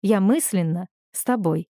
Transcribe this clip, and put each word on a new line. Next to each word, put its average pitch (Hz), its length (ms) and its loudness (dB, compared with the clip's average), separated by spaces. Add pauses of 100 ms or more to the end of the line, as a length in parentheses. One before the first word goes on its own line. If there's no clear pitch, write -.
Я 208 180 2
мысленно 185 680 0 (240)
с - 120 -10
тобой. 170 440 -2 (100)